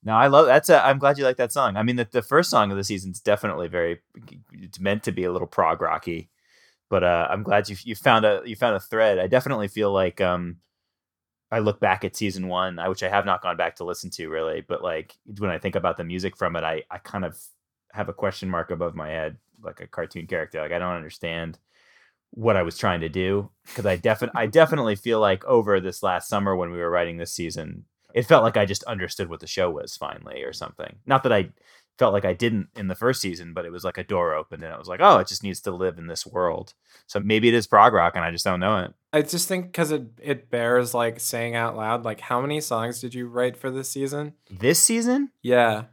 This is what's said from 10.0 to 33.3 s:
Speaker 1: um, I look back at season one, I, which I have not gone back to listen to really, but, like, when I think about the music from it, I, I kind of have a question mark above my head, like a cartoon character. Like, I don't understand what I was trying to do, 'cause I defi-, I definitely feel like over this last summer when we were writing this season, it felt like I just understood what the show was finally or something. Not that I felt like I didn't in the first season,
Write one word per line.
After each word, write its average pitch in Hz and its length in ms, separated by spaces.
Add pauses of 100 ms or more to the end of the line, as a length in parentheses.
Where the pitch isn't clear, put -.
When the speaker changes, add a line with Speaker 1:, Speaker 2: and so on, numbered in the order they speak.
Speaker 1:
um, 87 360 (960)
I 113 80
look 107 200
back 98 260
at 95 100
season 95 320
one, 90 320
I, 90 100
which 92 140
I 92 60
have 101 160
not 92 160
gone 87 160
back 85 200
to 90 60
listen 87 280
to 80 180
really, 80 320
but, 82 220
like, 80 320 (220)
when 101 140
I 82 60
think 92 180
about 87 220
the 90 60
music 90 340
from 85 180
it, 82 80
I, 80 280
I 90 80
kind 95 260
of 87 120 (540)
have 104 160
a 98 60
question 95 360
mark 85 220
above 85 240
my 76 140
head, 78 260 (260)
like 87 200
a 90 60
cartoon 85 400
character. 80 340
Like, 78 100
I 87 80
don't 90 160
understand 82 640 (720)
what 110 240
I 92 80
was 82 140
trying 90 240
to 82 80
do, 95 400 (260)
'cause 95 100
I 92 120
defi-, 113 360
I 120 120
definitely 139 500
feel 113 240
like 98 240
over 104 380
this 92 220
last 90 260
summer 101 260
when 87 160
we 87 60
were 85 120
writing 85 280
this 85 160
season, 82 500 (300)
it 120 140
felt 143 160
like 117 140
I 104 80
just 95 200
understood 95 440
what 82 100
the - 80
show 90 220
was - 280
finally - 460
or 65 100
something. - 420 (100)
Not 135 180
that 123 100
I 95 160 (500)
felt 117 140
like 101 120
I 92 80
didn't 110 420
in 101 120
the 92 80
first 127 260
season, 87 320